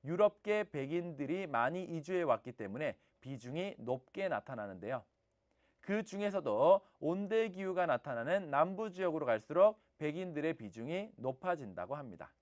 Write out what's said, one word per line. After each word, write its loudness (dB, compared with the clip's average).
유럽계 2
백인들이 -4
많이 0
이주해 -2
왔기 0
때문에 -4
비중이 -6
높게 -4
나타나는데요. -6
그 -2
중에서도 4
온대기후가 0
나타나는 0
남부 2
지역으로 -2
갈수록 6
백인들의 -2
비중이 -8
높아진다고 -4
합니다. -12